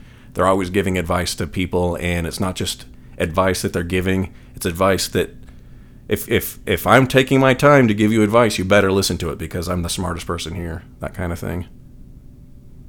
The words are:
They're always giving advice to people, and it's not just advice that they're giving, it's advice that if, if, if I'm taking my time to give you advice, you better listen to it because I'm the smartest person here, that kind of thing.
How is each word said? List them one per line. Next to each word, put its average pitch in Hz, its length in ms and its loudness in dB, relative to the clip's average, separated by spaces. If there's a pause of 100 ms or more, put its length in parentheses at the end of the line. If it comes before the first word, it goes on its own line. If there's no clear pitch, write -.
(340)
They're 90 120 2
always 95 240 2
giving 95 280 0
advice 87 380 -2
to 87 100 -6
people, 87 500 -2
and 87 300 -2
it's 73 140 -8
not 92 160 -4
just - 280 -8 (320)
advice 92 460 0
that 92 100 -4
they're 87 100 -2
giving, 92 520 -2 (200)
it's - 120 -8
advice 92 420 0
that - 220 -2 (800)
if, - 200 -4
if, - 380 -2
if 95 200 -2
I'm 120 200 6
taking 131 340 2
my 131 140 4
time 139 340 6
to 107 60 2
give 107 180 2
you 110 100 4
advice, 107 360 4
you 92 60 -2
better 98 280 4
listen 95 260 0
to 82 120 -4
it - 80 -8
because 82 280 -8
I'm 90 160 -2
the 85 60 -4
smartest 85 380 -6
person 82 280 -6
here, 82 280 -8 (180)
that - 140 -8
kind 87 180 -6
of 90 60 -6
thing. 87 280 -6 (1200)